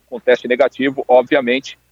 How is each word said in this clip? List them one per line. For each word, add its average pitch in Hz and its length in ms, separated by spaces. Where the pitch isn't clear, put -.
com 120 120
teste 123 280
negativo, 131 580
obviamente, 127 720